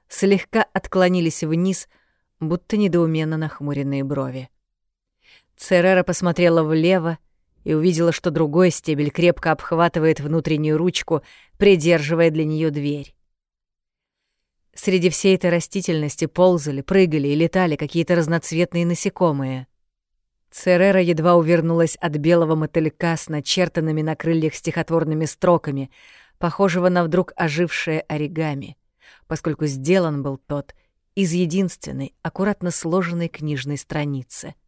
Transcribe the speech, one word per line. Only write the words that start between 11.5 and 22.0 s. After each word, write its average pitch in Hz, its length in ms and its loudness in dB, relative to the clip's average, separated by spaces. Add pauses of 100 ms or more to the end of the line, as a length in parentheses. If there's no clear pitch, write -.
придерживая 165 720 4
для 156 140 0
нее 156 260 -2
дверь. 143 440 -6 (1600)
Среди 185 360 0
всей 190 240 2
этой 180 160 0
растительности 165 760 -2
ползали, 156 540 2
прыгали 156 480 2
и 143 60 0
летали 165 420 0
какие-то 165 380 -2
разноцветные 170 720 0
насекомые. 139 800 -2 (840)
Церера 185 520 4
едва 170 340 4
увернулась 165 600 2
от 151 200 -4